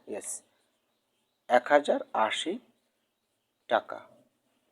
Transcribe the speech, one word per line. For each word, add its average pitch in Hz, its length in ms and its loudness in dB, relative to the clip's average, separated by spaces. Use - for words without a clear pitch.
ইয়েস, - 340 -10
এক 123 200 4
হাজার 170 320 4
আশি - 460 -2
টাকা। 110 300 0